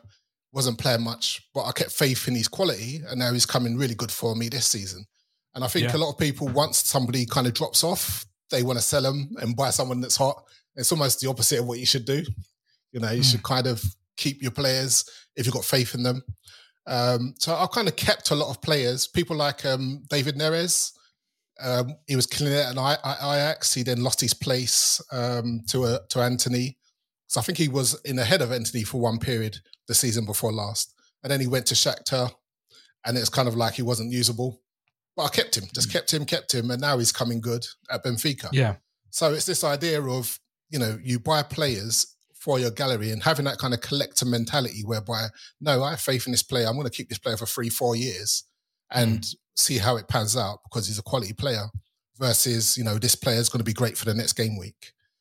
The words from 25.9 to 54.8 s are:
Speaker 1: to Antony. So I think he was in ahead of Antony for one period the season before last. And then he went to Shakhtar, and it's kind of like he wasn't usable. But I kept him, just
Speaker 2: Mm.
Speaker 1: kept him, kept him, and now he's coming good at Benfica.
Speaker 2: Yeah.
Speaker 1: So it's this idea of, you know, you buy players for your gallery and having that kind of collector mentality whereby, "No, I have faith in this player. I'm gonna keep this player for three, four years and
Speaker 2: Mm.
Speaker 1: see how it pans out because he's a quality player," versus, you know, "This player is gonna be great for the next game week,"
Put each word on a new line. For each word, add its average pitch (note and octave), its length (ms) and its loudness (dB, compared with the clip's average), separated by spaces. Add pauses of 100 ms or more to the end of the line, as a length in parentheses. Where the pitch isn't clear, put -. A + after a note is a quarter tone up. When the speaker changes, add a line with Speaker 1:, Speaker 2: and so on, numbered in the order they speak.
Speaker 1:
to B2+ 120 0
Antony. B2 560 0 (500)
So - 120 -2
I A#2 40 0
think F#3 140 -2
he D#3+ 120 4
was C3 320 0
in B2+ 180 -2
ahead B2+ 220 4
of A#2+ 100 0
Antony A#2+ 320 -2
for B2+ 160 -4
one A#2 200 2
period A2+ 400 -2 (280)
the - 80 0
season A#2 300 2
before G#2+ 260 -2
last. G#2+ 420 -4 (300)
And C3+ 80 -4
then C#3 80 0
he C3 80 0
went B2+ 200 0
to B2 80 2
Shakhtar, B2+ 580 0 (720)
and A#2+ 120 0
it's A2+ 120 0
kind C3 180 2
of A2+ 80 0
like A#2 200 0
he B2+ 80 -4
wasn't A#2 280 -2
usable. A#2+ 500 -2 (540)
But D#3 100 -2
I - 40 2
kept - 280 0
him, - 160 -6
just - 160 -2
Speaker 2:
Mm. - 20 -6
Speaker 1:
kept - 220 0
him, D3 120 0
kept - 280 -2
him, B2 180 0
and B2 100 -4
now C#3+ 160 2
he's A#2 140 2
coming A#2+ 300 -2
good A#2+ 240 -2 (240)
at B2 140 -4
Benfica. C3 500 -2
Speaker 2:
Yeah. A#2+ 220 2 (360)
Speaker 1:
So D#3 220 2
it's D#3 120 -2
this F3 180 0
idea D3+ 380 0
of, B2+ 380 -4 (300)
you D3+ 100 -4
know, A2 240 0
you B2 160 0
buy D3+ 240 2
players A#2 640 0 (260)
for C3+ 260 0
your A#2+ 120 0
gallery A2 400 0
and A2 120 -4
having C#3 220 4
that B2+ 140 -2
kind B2+ 140 0
of A#2+ 80 0
collector - 440 -2
mentality A#2+ 580 0
whereby, A2 440 -4 (320)
"No, C#3 240 4
I C#3+ 80 -2
have - 100 -6
faith C3 240 0
in C3 60 -4
this A#2+ 120 0
player. A#2+ 240 0
I'm A2+ 100 0
gonna C#3 120 -4
keep B2 200 -8
this A2+ 100 -8
player A2+ 180 -2
for A2+ 80 -6
three, A#2 240 -4
four A#2+ 260 0
years A#2 480 -4 (460)
and A2 320 2
Speaker 2:
Mm. - 140 -8 (200)
Speaker 1:
see - 220 2
how A2+ 200 2
it G#2+ 100 -10
pans G#2+ 300 2
out G#2 260 -2
because G#2 240 -4
he's G#2 100 -6
a A2 60 -8
quality A2+ 300 -4
player," A2 360 -2 (480)
versus, A#2 600 2
you B2 60 -2
know, G#2+ 140 0
"This A2+ 180 2
player A#2 240 2
is A#2+ 100 0
gonna A#2 140 -2
be A2 100 -2
great A2+ 240 0
for - 80 -6
the A2 100 2
next A2+ 180 0
game A2 240 -2
week," - 360 -14 (280)